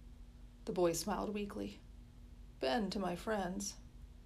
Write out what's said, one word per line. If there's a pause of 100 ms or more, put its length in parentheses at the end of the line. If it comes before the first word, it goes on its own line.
(640)
The
boy
smiled
weakly. (840)
"Ben
to
my
friends." (520)